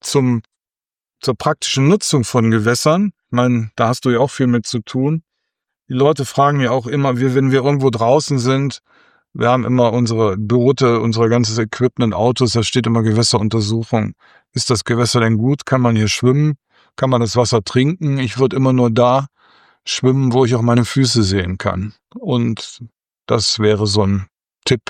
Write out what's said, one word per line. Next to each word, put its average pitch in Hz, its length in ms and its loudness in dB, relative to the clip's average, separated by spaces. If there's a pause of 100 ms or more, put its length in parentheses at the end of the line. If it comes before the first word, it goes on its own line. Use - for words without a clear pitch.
zum, 127 420 0 (800)
zur 131 140 -2
praktischen 143 540 -2
Nutzung 156 360 0
von 113 260 0
Gewässern. 123 640 2 (140)
Ich - 60 -20
meine, 120 440 0
da 117 120 0
hast 123 160 -4
du 131 60 0
ja 120 100 2
auch 139 100 0
viel 135 160 -2
mit 120 200 0
zu 123 140 -6
tun. 143 420 -4 (640)
Die 131 60 -8
Leute 139 300 2
fragen 139 360 0
ja 123 100 0
auch 120 160 -2
immer, 139 320 -2
wir, 131 160 0
wenn 135 160 2
wir 131 140 2
irgendwo 139 260 0
draußen 123 480 0
sind, 135 420 -2 (540)
wir 117 160 -2
haben 123 140 0
immer 120 280 2
unsere 113 440 0
Boote, 120 640 2
unser 113 280 0
ganzes 113 300 0
Equipment, 117 560 -2
Autos, 117 380 0
da 117 100 0
steht 120 240 -2
immer 117 160 0
Gewässeruntersuchung. 110 1120 0 (380)
Ist - 180 -4
das 113 140 -2
Gewässer 117 360 0
denn 113 180 2
gut? 131 280 -2
Kann 131 140 0
man 117 160 2
hier 107 120 2
schwimmen? 143 480 0 (400)
Kann 135 140 -2
man 123 100 2
das 117 160 -4
Wasser 117 260 2
trinken? 139 560 -2
Ich 117 200 -4
würd 127 160 2
immer 131 180 2
nur 123 180 2
da 123 360 2 (580)
schwimmen, 131 480 0
wo 131 120 2
ich 120 100 0
auch 113 80 0
meine 120 220 4
Füße 117 380 0
sehen 95 360 -2
kann. 98 360 -6 (200)
Und 123 640 -4 (460)
das 113 320 -2
wäre 107 280 2
so 104 180 0
ein 98 220 -2 (380)
Tipp. 123 260 0